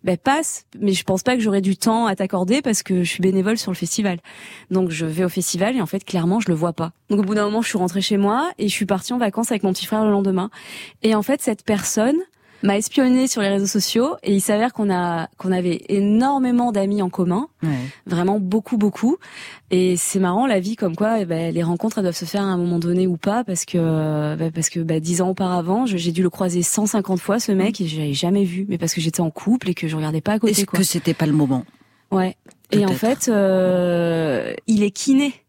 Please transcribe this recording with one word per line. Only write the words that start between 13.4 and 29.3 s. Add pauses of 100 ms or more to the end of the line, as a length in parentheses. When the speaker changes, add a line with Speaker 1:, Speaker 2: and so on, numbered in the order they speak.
Speaker 1:
les
réseaux
sociaux
et
il
s'avère
qu'on
a, (100)
qu'on
avait
énormément
d'amis
en
commun. (160)
Speaker 2:
Ouais. (380)
Speaker 1:
Vraiment
beaucoup,
beaucoup. (540)
Et
c'est
marrant,
la
vie,
comme
quoi,
eh
ben,
les
rencontres,
elles
doivent
se
faire
à
un
moment
donné
ou
pas,
parce
que,
bah,
parce
que,
bah,
dix
ans
auparavant,
je,
j'ai
dû
le
croiser
cent
cinquante
fois,
ce
mec,
et
je
l'avais
jamais
vu,
mais
parce
que
j'étais
en